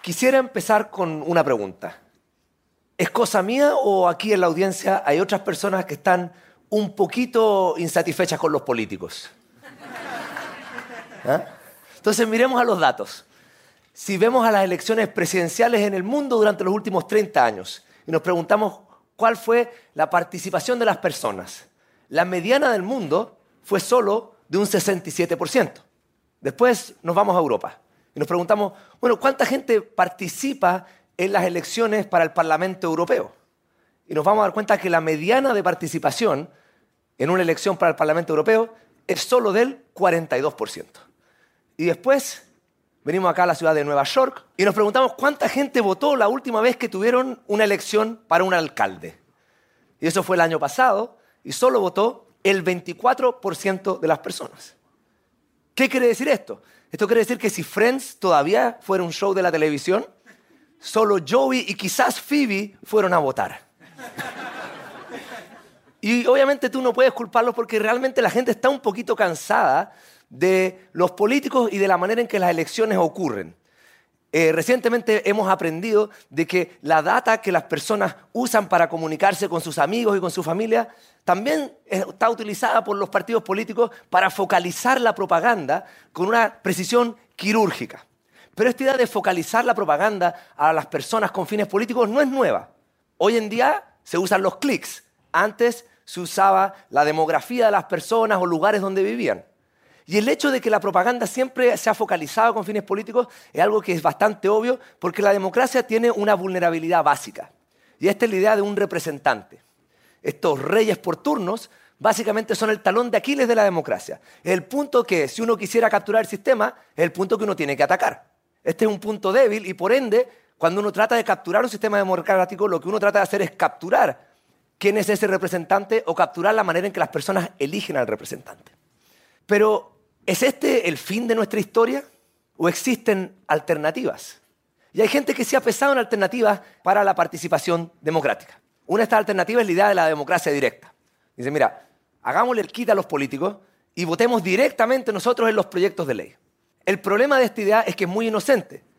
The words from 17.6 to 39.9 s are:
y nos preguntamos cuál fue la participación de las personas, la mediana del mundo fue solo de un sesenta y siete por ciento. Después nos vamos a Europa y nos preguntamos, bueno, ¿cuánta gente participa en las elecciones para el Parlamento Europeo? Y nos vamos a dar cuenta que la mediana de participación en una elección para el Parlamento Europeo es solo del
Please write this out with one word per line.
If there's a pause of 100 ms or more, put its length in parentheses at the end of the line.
y
nos
preguntamos (340)
cuál
fue (220)
la
participación
de
las
personas, (420)
la
mediana
del
mundo (240)
fue
solo (140)
de
un
sesenta
y
siete
por
ciento. (580)
Después
nos
vamos
a
Europa (340)
y
nos
preguntamos, (280)
bueno,
¿cuánta
gente
participa (320)
en
las
elecciones
para
el
Parlamento
Europeo? (760)
Y
nos
vamos
a
dar
cuenta
que
la
mediana
de
participación (680)
en
una
elección
para
el
Parlamento
Europeo (320)
es
solo
del (100)